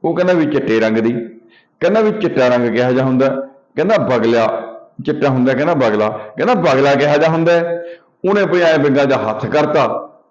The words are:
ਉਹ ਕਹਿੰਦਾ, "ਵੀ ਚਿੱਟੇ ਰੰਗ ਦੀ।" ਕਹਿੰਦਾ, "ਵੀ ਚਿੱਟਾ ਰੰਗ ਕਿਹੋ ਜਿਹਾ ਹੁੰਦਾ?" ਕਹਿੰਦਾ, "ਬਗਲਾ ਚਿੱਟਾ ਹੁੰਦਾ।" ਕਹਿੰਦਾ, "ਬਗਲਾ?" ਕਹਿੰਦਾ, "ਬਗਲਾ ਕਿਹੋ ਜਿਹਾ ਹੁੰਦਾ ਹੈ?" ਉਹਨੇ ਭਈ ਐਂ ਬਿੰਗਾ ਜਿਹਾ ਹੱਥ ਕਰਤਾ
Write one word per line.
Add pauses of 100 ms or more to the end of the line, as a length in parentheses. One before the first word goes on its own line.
ਉਹ
ਕਹਿੰਦਾ,
"ਵੀ
ਚਿੱਟੇ
ਰੰਗ
ਦੀ।" (680)
ਕਹਿੰਦਾ,
"ਵੀ
ਚਿੱਟਾ
ਰੰਗ
ਕਿਹੋ
ਜਿਹਾ
ਹੁੰਦਾ?" (460)
ਕਹਿੰਦਾ,
"ਬਗਲਾ (420)
ਚਿੱਟਾ
ਹੁੰਦਾ।"
ਕਹਿੰਦਾ,
"ਬਗਲਾ?"
ਕਹਿੰਦਾ,
"ਬਗਲਾ
ਕਿਹੋ
ਜਿਹਾ
ਹੁੰਦਾ
ਹੈ?" (460)
ਉਹਨੇ
ਭਈ
ਐਂ
ਬਿੰਗਾ
ਜਿਹਾ
ਹੱਥ
ਕਰਤਾ (440)